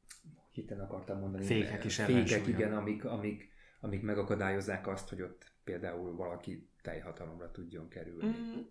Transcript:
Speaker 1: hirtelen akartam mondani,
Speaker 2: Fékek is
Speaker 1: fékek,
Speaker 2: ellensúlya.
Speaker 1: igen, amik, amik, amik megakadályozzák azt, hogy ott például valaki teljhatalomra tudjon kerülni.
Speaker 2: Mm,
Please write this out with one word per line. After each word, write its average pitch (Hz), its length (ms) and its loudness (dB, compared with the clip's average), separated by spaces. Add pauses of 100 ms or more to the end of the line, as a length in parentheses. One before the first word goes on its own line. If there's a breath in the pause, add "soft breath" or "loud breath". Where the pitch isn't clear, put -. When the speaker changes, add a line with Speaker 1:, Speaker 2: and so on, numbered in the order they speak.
(520)
Speaker 1:
hirtelen 101 340 -6
akartam 95 340 -4
mondani, 98 260 -2
Speaker 2:
Fékek 107 380 4
is 101 120 0
Speaker 1:
fékek, 110 180 6
Speaker 2:
ellensúlya. 110 440 6
Speaker 1:
igen, 107 160 4
amik, 104 320 0
amik, 104 440 -2 (300 soft breath)
amik 98 220 -2
megakadályozzák 98 840 2
azt, 95 220 -2
hogy 92 120 -4
ott - 300 -10 (120)
például 87 520 -4
valaki 87 540 -6 (120)
teljhatalomra 82 680 -8
tudjon 85 380 -10
kerülni. 85 380 -6
Speaker 2:
Mm, 226 320 -4 (120)